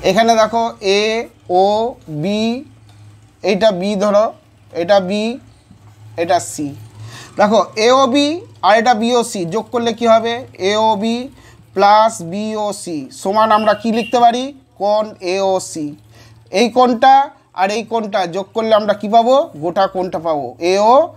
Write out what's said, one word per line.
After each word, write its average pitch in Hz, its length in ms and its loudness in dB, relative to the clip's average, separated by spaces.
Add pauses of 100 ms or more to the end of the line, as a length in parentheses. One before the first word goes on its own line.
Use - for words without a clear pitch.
এখানে 226 220 2 (100)
দেখো 226 220 0 (340)
এ 208 40 2 (640)
ও - 20 4 (580)
বি, 208 180 -2 (1000)
এইটা 196 260 2 (120)
বি 202 100 -2 (120)
ধরো, 208 220 2 (480)
এটা 175 240 2 (120)
বি, 208 140 -2 (1000)
এটা 175 160 0 (140)
সি। 147 160 -8 (720)
দেখো 214 200 4 (260)
এ - 20 6 (140)
ও - 20 4 (100)
বি 285 140 2 (380)
আর 202 160 6
এটা 247 200 4
বি 233 80 0 (100)
ও - 20 2 (100)
সি 196 100 -6 (120)
যোগ 220 200 -4
করলে 233 260 -2
কি 240 140 -4
হবে? 226 200 0 (380)
এ - 20 -2 (140)
ও - 20 2 (120)
বি 226 140 -2 (600)
প্লাস 214 380 4 (180)
বি 208 140 -6 (200)
ও - 20 -4 (140)
সি 165 160 -10 (240)
সমান 214 360 0
আমরা 214 240 2
কি 233 160 -2
লিখতে 233 260 -2
পারি? 240 200 2 (380)
কোণ 208 220 0 (300)
এ - 20 -2 (160)
ও - 20 0 (180)
সি। 156 140 -8 (640)
এই 220 160 2 (100)
কোণটা 254 360 4 (480)
আর 196 160 0
এই 233 140 -6
কোণটা 214 300 -4 (140)
যোগ 190 200 -6
করলে 220 240 0
আমরা 208 220 -2
কি 214 140 -8
পাবো? 233 200 4 (280)
গোটা 180 220 0 (100)
কোণটা 180 320 -6
পাবো, 143 200 -2 (260)
এ - 20 2 (180)
ও - 20 8 (220)